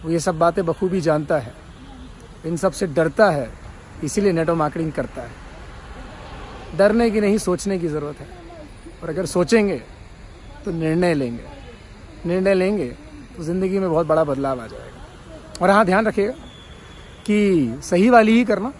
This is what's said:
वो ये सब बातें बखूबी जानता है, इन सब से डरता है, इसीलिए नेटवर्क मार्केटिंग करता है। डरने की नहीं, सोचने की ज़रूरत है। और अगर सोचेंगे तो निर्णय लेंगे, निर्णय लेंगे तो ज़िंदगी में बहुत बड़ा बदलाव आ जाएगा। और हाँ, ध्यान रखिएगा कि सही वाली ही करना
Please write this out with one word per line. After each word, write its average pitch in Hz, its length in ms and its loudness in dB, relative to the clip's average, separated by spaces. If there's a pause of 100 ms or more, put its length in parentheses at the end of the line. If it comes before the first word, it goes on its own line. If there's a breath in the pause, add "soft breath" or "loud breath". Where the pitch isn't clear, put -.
वो 160 80 -4
ये 170 80 2
सब 165 200 -2
बातें 170 260 2
बखूबी 175 360 0
जानता 151 360 0
है, 113 160 -6 (920)
इन 165 120 -4
सब 185 140 2
से 196 180 -4
डरता 160 400 4
है, 139 200 -2 (540)
इसीलिए 196 280 2
नेटवर्क 165 280 2
मार्केटिंग 156 320 -2
करता 127 300 -8
है। - 1600 -16
डरने 220 340 4
की 208 100 2
नहीं, 208 160 2
सोचने 190 420 -2
की 170 80 -2
ज़रूरत 147 320 -6
है। - 80 -16 (760)
और 160 60 -8
अगर 165 180 -4
सोचेंगे 190 500 2 (880)
तो 202 60 -6
निर्णय 165 420 0
लेंगे, 123 300 -4 (840)
निर्णय 185 280 2
लेंगे 185 340 0 (500)
तो 175 60 -10
ज़िंदगी 185 360 -2
में 190 100 0
बहुत 160 180 2
बड़ा 160 160 4
बदलाव 135 380 -2
आ 113 60 -14
जाएगा। - 920 -16
और 185 80 4
हाँ, 202 160 6
ध्यान 202 220 2
रखिएगा 208 260 0 (920)
कि 180 580 2
सही 190 260 4
वाली 226 220 8
ही 240 140 6
करना 208 340 -2